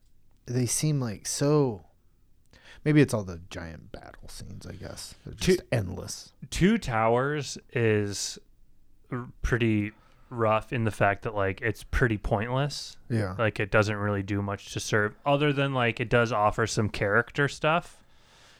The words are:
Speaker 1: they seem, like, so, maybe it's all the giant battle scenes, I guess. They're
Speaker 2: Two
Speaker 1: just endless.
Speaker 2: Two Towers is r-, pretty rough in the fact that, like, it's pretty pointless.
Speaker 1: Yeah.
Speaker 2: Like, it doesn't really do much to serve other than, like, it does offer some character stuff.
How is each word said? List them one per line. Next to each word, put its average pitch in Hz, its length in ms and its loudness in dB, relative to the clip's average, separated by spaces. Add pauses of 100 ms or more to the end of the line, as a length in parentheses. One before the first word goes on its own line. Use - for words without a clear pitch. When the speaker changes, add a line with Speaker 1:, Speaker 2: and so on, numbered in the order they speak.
(460)
Speaker 1:
they 123 220 0
seem, 151 340 0
like, 110 240 -6
so, 139 600 2 (1000)
maybe 151 180 6
it's 127 120 4
all 107 100 -2
the 87 260 -10
giant 82 420 -14
battle - 380 -18
scenes, - 380 -14
I - 60 -12
guess. - 420 -14 (100)
They're - 80 -12
Speaker 2:
Two 185 220 2
Speaker 1:
just - 160 -2
endless. 95 640 -4 (180)
Speaker 2:
Two 208 260 4
Towers 123 800 0 (160)
is 107 640 0 (720)
r-, 123 160 -8 (140)
pretty 110 500 2 (380)
rough 110 440 0
in 117 100 0
the 107 80 2
fact 101 320 2
that, 113 100 -4
like, 98 280 0
it's 113 220 -2
pretty 113 340 0
pointless. 123 800 -4 (120)
Speaker 1:
Yeah. 104 300 -2
Speaker 2:
Like, 107 200 0
it 101 120 -4
doesn't 107 240 4
really 101 280 -2
do 101 180 -2
much 101 320 -8
to - 60 -6
serve 107 360 0 (100)
other 143 280 2
than, 139 200 -2
like, 120 260 0
it 117 100 -4
does 120 220 4
offer 107 360 2
some 107 220 0
character 113 580 0
stuff. - 560 -2 (560)